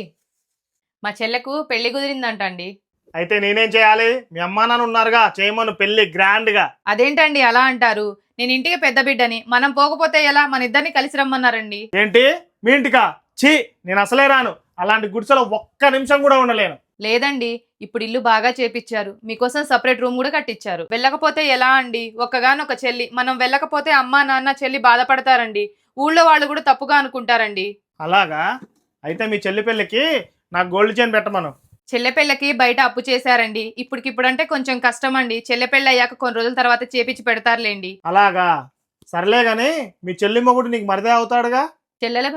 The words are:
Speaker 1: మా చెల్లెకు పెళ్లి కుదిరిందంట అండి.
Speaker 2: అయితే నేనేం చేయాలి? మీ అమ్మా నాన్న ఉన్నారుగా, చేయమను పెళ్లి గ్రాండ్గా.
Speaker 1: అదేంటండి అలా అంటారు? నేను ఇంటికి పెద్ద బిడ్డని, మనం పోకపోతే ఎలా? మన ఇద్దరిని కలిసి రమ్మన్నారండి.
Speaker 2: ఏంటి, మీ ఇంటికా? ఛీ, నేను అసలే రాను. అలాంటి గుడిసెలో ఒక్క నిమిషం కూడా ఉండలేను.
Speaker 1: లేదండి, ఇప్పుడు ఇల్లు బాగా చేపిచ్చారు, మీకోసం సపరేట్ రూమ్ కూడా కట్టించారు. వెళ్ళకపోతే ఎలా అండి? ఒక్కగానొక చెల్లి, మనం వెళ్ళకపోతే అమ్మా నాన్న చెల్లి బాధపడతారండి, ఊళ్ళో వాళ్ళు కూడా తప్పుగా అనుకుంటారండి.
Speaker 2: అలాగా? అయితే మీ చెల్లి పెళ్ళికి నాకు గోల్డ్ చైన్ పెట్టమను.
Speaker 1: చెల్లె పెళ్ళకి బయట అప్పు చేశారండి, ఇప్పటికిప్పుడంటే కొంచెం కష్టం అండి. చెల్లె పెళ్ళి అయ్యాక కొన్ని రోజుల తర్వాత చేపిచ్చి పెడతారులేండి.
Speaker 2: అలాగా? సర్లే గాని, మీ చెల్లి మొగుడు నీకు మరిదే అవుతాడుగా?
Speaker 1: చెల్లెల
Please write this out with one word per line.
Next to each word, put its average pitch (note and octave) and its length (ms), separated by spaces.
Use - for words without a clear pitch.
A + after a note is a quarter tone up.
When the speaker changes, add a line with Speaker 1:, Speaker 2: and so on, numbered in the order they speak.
Speaker 1:
మా G#3 60
చెల్లెకు A#3+ 340
పెళ్లి A#3 240
కుదిరిందంట C4 540
అండి. F3+ 200
Speaker 2:
అయితే F3 240
నేనేం G#3+ 320
చేయాలి? A3 320
మీ E3 120
అమ్మా G3+ 240
నాన్న A#3+ 180
ఉన్నారుగా, A3+ 340
చేయమను G#3+ 440
పెళ్లి G#3 220
గ్రాండ్గా. G3+ 480
Speaker 1:
అదేంటండి C#4+ 580
అలా A#3+ 220
అంటారు? A3 360
నేను B3 180
ఇంటికి E4+ 280
పెద్ద C4 220
బిడ్డని, A#3 320
మనం C4 260
పోకపోతే D#4 400
ఎలా? C#4+ 140
మన B3+ 160
ఇద్దరిని D4 280
కలిసి C#4+ 240
రమ్మన్నారండి. A#3 600
Speaker 2:
ఏంటి, G#3+ 220
మీ A3+ 140
ఇంటికా? B3 260
ఛీ, C#4+ 120
నేను G3 180
అసలే C4 280
రాను. A#3+ 200
అలాంటి G#3+ 320
గుడిసెలో B3 280
ఒక్క - 260
నిమిషం C#4 280
కూడా C#4 180
ఉండలేను. G#3+ 320
Speaker 1:
లేదండి, A#3+ 460
ఇప్పుడు G#3+ 220
ఇల్లు A#3+ 120
బాగా A3 180
చేపిచ్చారు, A3+ 520
మీకోసం B3 440
సపరేట్ B3 320
రూమ్ B3 160
కూడా C4+ 180
కట్టించారు. G3 460
వెళ్ళకపోతే D4+ 480
ఎలా B3+ 160
అండి? A#3 220
ఒక్కగానొక C4+ 480
చెల్లి, B3 220
మనం B3+ 240
వెళ్ళకపోతే D4 480
అమ్మా C4 280
నాన్న C4+ 320
చెల్లి C4 280
బాధపడతారండి, B3 760
ఊళ్ళో D#4+ 260
వాళ్ళు D4+ 220
కూడా D4+ 180
తప్పుగా C#4 340
అనుకుంటారండి. A3+ 640
Speaker 2:
అలాగా? E3 380
అయితే E3+ 240
మీ G#3 140
చెల్లి G3+ 220
పెళ్ళికి A3 360
నాకు F3+ 180
గోల్డ్ G#3 240
చైన్ A#3 180
పెట్టమను. F#3+ 360
Speaker 1:
చెల్లె B3 260
పెళ్ళకి C#4+ 320
బయట B3 280
అప్పు B3 200
చేశారండి, A#3+ 560
ఇప్పటికిప్పుడంటే B3+ 720
కొంచెం C4 340
కష్టం C4 360
అండి. A#3 160
చెల్లె B3 260
పెళ్ళి C4+ 180
అయ్యాక B3 300
కొన్ని A#3+ 160
రోజుల A#3 220
తర్వాత A#3+ 240
చేపిచ్చి A#3+ 360
పెడతారులేండి. A3 600
Speaker 2:
అలాగా? F#3 380
సర్లే G3+ 360
గాని, A3+ 200
మీ F#3 160
చెల్లి A3 260
మొగుడు B3 280
నీకు G#3 160
మరిదే G3+ 260
అవుతాడుగా? A#3+ 460
Speaker 1:
చెల్లెల A#3+ 360